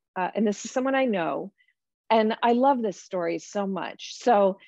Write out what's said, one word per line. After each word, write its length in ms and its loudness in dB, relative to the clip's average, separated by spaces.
uh, 180 -2
and 120 2
this 180 -2
is 60 -12
someone 240 -2
I 120 2
know, 460 -4
and 320 2
I 100 4
love 300 2
this 180 -4
story 380 -4
so 280 -6
much. 520 -10
So 500 4